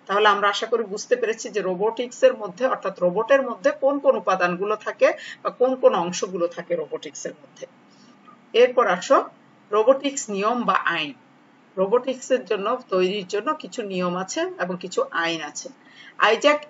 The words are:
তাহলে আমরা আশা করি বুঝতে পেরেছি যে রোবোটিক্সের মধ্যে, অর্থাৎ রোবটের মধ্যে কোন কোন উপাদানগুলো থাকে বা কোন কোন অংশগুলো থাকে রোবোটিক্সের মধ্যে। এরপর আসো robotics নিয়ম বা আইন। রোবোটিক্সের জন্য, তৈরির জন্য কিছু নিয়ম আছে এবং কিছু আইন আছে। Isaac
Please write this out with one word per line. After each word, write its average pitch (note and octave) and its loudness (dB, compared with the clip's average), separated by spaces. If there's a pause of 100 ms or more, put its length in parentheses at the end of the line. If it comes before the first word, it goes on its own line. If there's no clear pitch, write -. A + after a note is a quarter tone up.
তাহলে G#3 4
আমরা G3+ 4
আশা G3+ -2
করি A3+ 0
বুঝতে G3+ -2
পেরেছি A3+ -2
যে G3+ -2
রোবোটিক্সের A3+ 0
মধ্যে, G#3+ -4
অর্থাৎ - -6
রোবটের G#3 4
মধ্যে B3 -2
কোন C#4+ 0
কোন C#4 4
উপাদানগুলো F#3 -2
থাকে B3 0 (300)
বা - -4
কোন B3+ 0
কোন B3+ 4
অংশগুলো F3+ -2
থাকে F3 -6
রোবোটিক্সের D#3 -8
মধ্যে। - -20 (840)
এরপর A#3+ 6
আসো F#3+ 2 (420)
robotics C4+ 2
নিয়ম A3 -2
বা G3 2
আইন। D#3 -4 (640)
রোবোটিক্সের B3 0
জন্য, G#3+ -2 (120)
তৈরির F#3 0
জন্য A3 -2
কিছু A#3+ -10
নিয়ম F3+ -4
আছে F#3 -6
এবং F#3 -6
কিছু F#3+ -4
আইন E3 -4
আছে। - -12 (480)
Isaac C#4+ 4